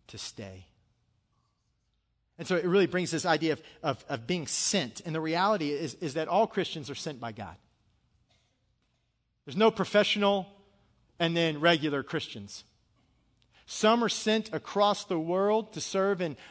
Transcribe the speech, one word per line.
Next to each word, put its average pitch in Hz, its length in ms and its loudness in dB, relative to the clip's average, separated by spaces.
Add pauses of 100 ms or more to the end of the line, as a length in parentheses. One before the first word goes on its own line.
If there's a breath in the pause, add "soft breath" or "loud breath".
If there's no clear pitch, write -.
to 110 100 -18
stay." 95 480 -14 (1700)
And 170 100 -10
so 185 80 0
it 165 80 0
really 185 240 4
brings 175 240 -2
this 165 140 -2
idea 160 280 2
of, - 80 -6 (220 loud breath)
of, 143 240 -2
of 120 180 -6
being 170 220 -2
sent. - 540 -2
And 165 120 -8
the 160 60 -2
reality 165 520 0
is, 147 240 -4
is 147 180 -6
that 156 160 -2
all 208 180 2
Christians 156 420 -4
are 135 60 -8
sent 143 240 -10
by 117 140 -10
God. 98 240 -12 (1900)
There's 143 140 -8
no 220 120 8
professional 202 800 2 (720)
and 170 160 2
then 160 240 2
regular 147 440 2
Christians. - 600 -10 (1040 soft breath)
Some 226 320 4
are 220 80 2
sent 220 440 -2
across 202 500 0
the 170 160 -2
world 196 540 0
to 151 80 -6
serve 196 400 0
in 156 160 -4 (140)